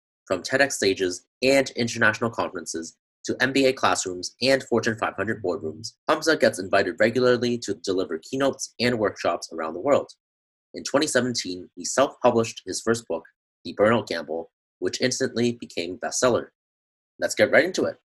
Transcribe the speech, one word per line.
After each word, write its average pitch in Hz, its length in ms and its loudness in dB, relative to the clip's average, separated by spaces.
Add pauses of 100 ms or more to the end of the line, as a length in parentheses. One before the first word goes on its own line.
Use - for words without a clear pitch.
(260)
From 90 160 -2
ted 135 180 0
X 139 160 0
stages 92 480 0 (180)
and 135 280 4
international 113 580 0
conferences 82 680 -6 (300)
to 110 160 -4
M 127 140 2
B 135 100 4
A 131 80 6
classrooms 92 680 -2
and 131 200 4
Fortune 117 360 0
five 85 180 -2
hundred 101 260 -4
boardrooms, 80 500 -6 (140)
Hamza 156 300 2
gets 120 220 2
invited 95 420 0
regularly 120 640 2
to 101 100 -4 (100)
deliver 90 380 -4 (100)
keynotes 135 480 -2
and 120 200 0
workshops 95 560 -2
around 80 180 -6
the 87 80 -8
world. 135 300 2 (640)
In - 100 -10
twenty 147 220 0
seventeen, 117 720 -2
he 87 100 -10
self-published 120 800 0
his 90 160 -6
first 117 260 -2
book, 85 160 -6 (400)
The 85 100 -10
Burnout 107 320 2
Gamble, 82 440 -6 (300)
which 90 200 -2
instantly 120 520 0
became 87 440 -10
bestseller. 85 520 0 (720)
Let's - 160 -2
get 107 160 4
right 131 140 6
into 180 200 -2
it. - 120 -2 (180)